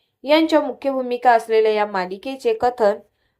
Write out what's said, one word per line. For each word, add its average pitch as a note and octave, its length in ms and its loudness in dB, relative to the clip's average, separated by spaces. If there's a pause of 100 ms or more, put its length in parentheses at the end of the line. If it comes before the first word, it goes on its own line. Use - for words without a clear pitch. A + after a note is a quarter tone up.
(240)
यांच्या D#4 380 2
मुख्य C#4 300 -4
भूमिका B3 400 0
असलेल्या A3 400 2
या G#3 140 0
मालिकेचे G#3 680 -6
कथन A3+ 440 0 (420)